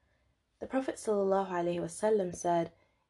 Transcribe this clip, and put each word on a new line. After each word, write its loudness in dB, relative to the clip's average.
The -8
Prophet -2
sallallahu 2
alaihi -2
wasallam 0
said, 0